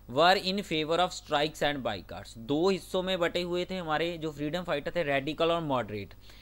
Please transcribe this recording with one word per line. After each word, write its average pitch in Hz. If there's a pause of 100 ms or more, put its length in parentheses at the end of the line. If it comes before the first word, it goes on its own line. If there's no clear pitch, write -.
(160)
were 175
in 190
favor 156
of 180
strikes 151
and 143
boycotts। 92
दो 143
हिस्सों 185
में 185
बटे 170
हुए 175
थे 190
हमारे 165
जो 160
फ्रीडम 147
फाइटर 156
थे, 170
रेडिकल 143
और 170
मॉडरेट। 110 (280)